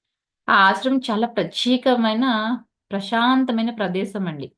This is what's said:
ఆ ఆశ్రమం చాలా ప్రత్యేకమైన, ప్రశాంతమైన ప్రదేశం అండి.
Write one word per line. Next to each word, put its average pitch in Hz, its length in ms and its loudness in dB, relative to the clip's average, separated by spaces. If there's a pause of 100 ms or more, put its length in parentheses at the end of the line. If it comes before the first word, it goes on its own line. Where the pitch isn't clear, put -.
(480)
ఆ 226 140 4
ఆశ్రమం 254 380 2
చాలా 226 260 -2
ప్రత్యేకమైన, 233 1000 0 (600)
ప్రశాంతమైన 233 840 0
ప్రదేశం 196 560 -4
అండి. 147 320 -8